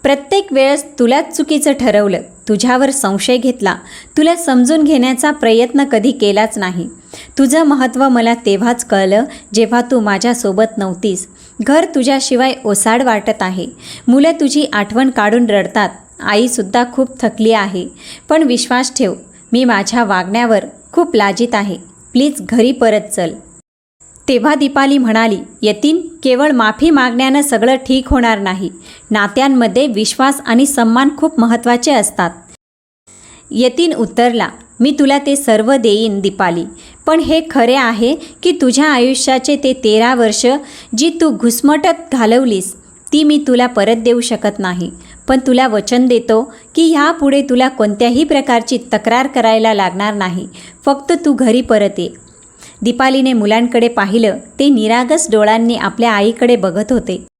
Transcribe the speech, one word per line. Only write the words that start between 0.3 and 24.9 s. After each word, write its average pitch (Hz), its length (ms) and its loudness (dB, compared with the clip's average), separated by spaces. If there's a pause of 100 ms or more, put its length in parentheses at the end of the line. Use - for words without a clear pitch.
वेळेस 269 320 2 (140)
तुलाच 262 380 0
चुकीचं 294 360 0
ठरवलं, 208 480 0 (280)
तुझ्यावर 254 420 2
संशय 202 460 -2
घेतला, 240 400 -2 (400)
तुला 330 200 2
समजून 294 460 2
घेण्याचा 262 480 2
प्रयत्न 247 540 0
कधी 233 260 0
केलाच 214 480 0
नाही. 180 300 -6 (500)
तुझं 277 240 2
महत्त्व 269 460 0
मला 233 260 2
तेव्हाच 233 500 -2
कळलं, 196 400 2 (300)
जेव्हा 226 260 2
तू 240 200 0
माझ्यासोबत 214 760 -2
नव्हतीस. 190 500 -4 (340)
घर 302 220 2 (100)
तुझ्याशिवाय 262 600 0 (100)
ओसाड 220 380 0
वाटत 214 400 -2
आहे. 185 240 -4 (420)
मुलं 277 320 4
तुझी 285 320 0
आठवण 214 380 0
काढून 233 360 0
रडतात. 202 420 0 (340)
आईसुद्धा 226 680 0
खूप 262 160 -2 (120)
थकली 220 320 0
आहे. 196 340 -2 (420)
पण 320 140 2
विश्वास 247 560 -2
ठेव, 185 160 0 (380)
मी 247 120 2
माझ्या 226 400 0
वागण्यावर 202 600 0 (280)
खूप 339 240 0
लाजित 214 380 0
आहे. 202 240 -4 (340)
प्लीज 277 280 2
घरी 233 320 2
परत 226 280 2
चल." 180 340 -6 (960)
तेव्हा 269 260 2
दीपाली 277 440 2